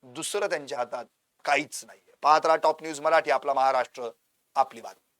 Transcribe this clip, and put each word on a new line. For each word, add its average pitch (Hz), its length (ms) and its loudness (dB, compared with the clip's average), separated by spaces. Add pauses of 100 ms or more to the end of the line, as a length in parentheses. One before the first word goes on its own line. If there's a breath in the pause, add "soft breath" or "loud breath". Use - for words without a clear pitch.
दुसरं 151 440 -6
त्यांच्या 143 320 -6
हातात 123 260 -8 (400)
काहीच 143 400 -2
नाहीये. - 280 -20 (100)
पाहत 156 240 4
राहा 160 100 4
टॉप 156 260 0
न्यूज 160 180 -10
मराठी, 156 300 2
आपला 139 220 0
महाराष्ट्र, 131 500 0 (520)
आपली 123 260 -2
बातमी. - 400 -20